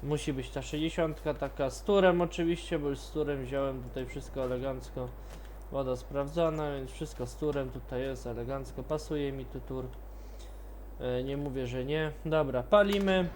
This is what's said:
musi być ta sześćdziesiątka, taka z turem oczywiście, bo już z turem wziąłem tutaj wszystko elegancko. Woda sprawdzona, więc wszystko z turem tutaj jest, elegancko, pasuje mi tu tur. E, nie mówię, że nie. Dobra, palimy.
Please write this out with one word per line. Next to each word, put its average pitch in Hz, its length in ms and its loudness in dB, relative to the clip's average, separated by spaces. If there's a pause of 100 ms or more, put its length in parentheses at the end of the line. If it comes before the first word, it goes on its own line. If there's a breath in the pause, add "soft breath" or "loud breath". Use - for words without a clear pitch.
musi 147 300 0
być 131 160 -4
ta 139 120 -4
sześćdziesiątka, 156 720 0
taka 139 360 0
z - 140 -8
turem 185 380 8
oczywiście, 170 580 2
bo 143 100 0
już 139 100 -2
z - 120 -12
turem 143 340 0
wziąłem 135 380 0
tutaj 127 220 -6
wszystko 135 380 -6
elegancko. 127 680 -4 (600 loud breath)
Woda 131 240 0
sprawdzona, 151 760 0
więc 135 200 -6
wszystko 151 360 -6
z - 80 -10
turem 143 340 0
tutaj 127 320 -6
jest, 131 260 -4
elegancko, 123 560 -4
pasuje 151 480 -2
mi 135 140 -6
tu 135 140 -8
tur. 131 260 -4 (1120 loud breath)
E, 127 240 0
nie 139 140 0
mówię, 135 300 0
że 127 180 -2
nie. 156 260 0 (140)
Dobra, 143 380 4
palimy. 196 720 6